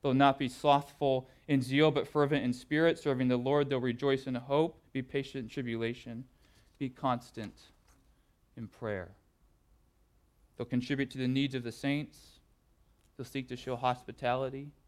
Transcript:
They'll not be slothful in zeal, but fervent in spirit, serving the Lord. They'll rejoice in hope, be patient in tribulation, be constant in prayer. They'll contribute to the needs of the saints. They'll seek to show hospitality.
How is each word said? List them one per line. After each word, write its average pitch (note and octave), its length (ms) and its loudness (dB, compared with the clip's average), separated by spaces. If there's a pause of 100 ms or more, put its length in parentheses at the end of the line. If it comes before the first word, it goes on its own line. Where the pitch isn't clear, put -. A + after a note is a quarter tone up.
They'll C3+ 140 0
not C#3 240 6
be C3+ 100 -2
slothful C#3 800 2 (200)
in C#3 120 4
zeal, C#3 300 4
but C#3 160 0
fervent D3 380 2
in B2 80 0
spirit, D#3 440 2
serving C3 300 0
the B2+ 100 4
Lord. C3+ 320 2
They'll B2+ 120 0
rejoice C3 480 0
in B2+ 80 -4
hope, C#3 440 0 (120)
be C3+ 100 -4
patient C3+ 400 -6
in A2 60 -10
tribulation, A#2 720 -6 (560)
be C3+ 100 -4
constant A#2+ 680 -4 (1000)
in A2+ 120 -12
prayer. G2 420 -6 (1500)
They'll A#2+ 100 -6
contribute C3 440 -2
to C3 80 -12
the B2+ 80 -2
needs C3 300 0
of A#2+ 80 -6
the A#2 80 -8
saints. - 680 -6 (760)
They'll C3 80 -10
seek B2+ 240 -8
to B2+ 80 -8
show B2+ 180 -6
hospitality. B2+ 960 -4 (180)